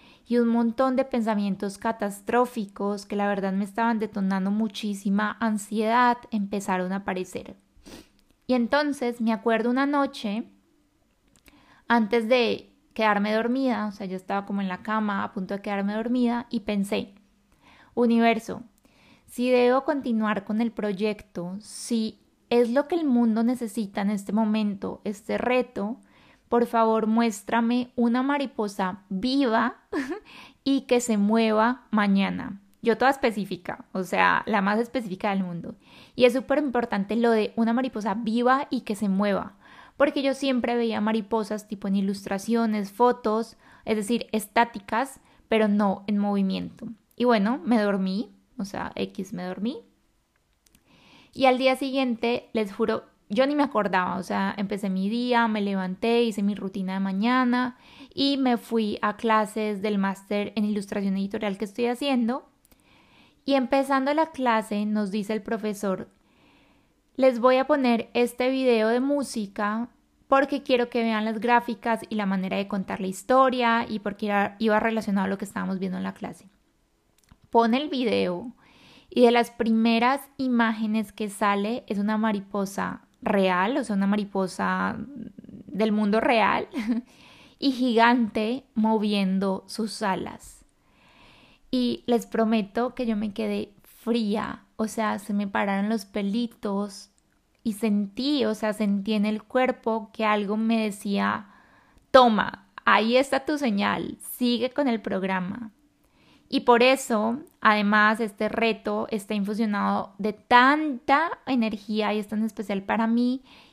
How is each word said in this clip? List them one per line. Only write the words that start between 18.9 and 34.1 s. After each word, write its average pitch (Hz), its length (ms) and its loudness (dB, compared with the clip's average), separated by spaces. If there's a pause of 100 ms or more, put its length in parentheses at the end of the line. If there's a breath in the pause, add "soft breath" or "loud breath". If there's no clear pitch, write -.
si 247 240 -4
debo 247 340 4
continuar 220 600 -2
con 220 180 -2
el 233 100 -2
proyecto, 202 880 -6
si - 600 -6 (300)
es 240 200 4
lo 277 180 0
que 349 80 -2
el 330 100 -2
mundo 233 380 2
necesita 226 580 -4
en 202 100 0
este 196 220 -6
momento, 208 720 -2
este 208 340 -6
reto, 240 600 -2 (500 soft breath)
"Por 240 160 2
favor, 220 420 2
muéstrame 233 880 0
una 240 280 2
mariposa 208 840 -4
viva 240 680 0 (140)
<laughs> - 720 -8
y 269 180 2
que 247 180 2
se 233 180 -2
mueva 220 720 2
mañana". 196 720 0 (200)
Yo 226 160 2
toda 247 140 4
específica, 214 800 -4
o 190 120 -4
sea, 185 420 2